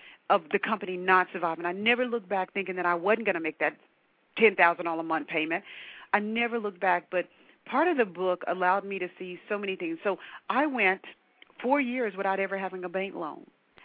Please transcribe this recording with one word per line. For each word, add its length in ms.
of 120
the 80
company 380
not 340
surviving. 340
I 60
never 340
looked 220
back 260
thinking 220
that 100
I 80
wasn't 320
gonna 140
make 200
that 180
ten 200
thousand 260
dollar 160
a 40
month 260
payment. 340
I 60
never 400
looked 220
back, 280
but 160
part 220
of 80
the 100
book 420
allowed 360
me 160
to 80
see 300
so 100
many 200
things. 260
So 160
I 160
went 400
four 180
years 380
without 220
ever 180
having 260
a 60
bank 260
loan. 300